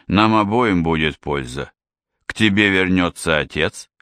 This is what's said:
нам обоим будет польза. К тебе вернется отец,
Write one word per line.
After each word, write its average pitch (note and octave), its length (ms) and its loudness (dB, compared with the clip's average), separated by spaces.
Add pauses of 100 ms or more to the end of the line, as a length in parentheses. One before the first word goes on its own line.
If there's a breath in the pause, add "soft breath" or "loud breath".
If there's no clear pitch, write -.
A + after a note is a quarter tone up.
нам G#2+ 260 2
обоим G#2 480 2
будет D#2+ 380 0
польза. C2+ 520 -8 (540)
К - 80 -12
тебе G#2 360 2
вернется F2+ 680 0
отец, - 500 -4 (140)